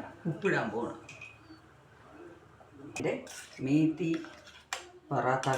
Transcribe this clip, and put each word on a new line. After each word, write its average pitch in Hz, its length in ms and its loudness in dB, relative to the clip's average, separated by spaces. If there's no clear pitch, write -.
ഉപ്പിടാൻ 147 440 2
പോകണം. - 260 -2
ഇത് 156 140 0
മേത്തി 160 440 4
പൊറാത്ത 127 400 2